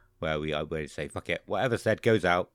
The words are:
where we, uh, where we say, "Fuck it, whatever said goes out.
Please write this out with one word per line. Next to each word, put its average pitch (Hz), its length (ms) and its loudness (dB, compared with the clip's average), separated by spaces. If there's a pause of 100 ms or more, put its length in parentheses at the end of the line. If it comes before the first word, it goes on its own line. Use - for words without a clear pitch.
(180)
where 78 220 -2
we, 78 120 -4
uh, 76 120 -2
where 78 180 -6
we 73 60 -8
say, 76 200 -8
"Fuck - 220 -8
it, 85 160 -2
whatever 104 320 0
said 107 240 0
goes 110 220 4
out. 87 300 2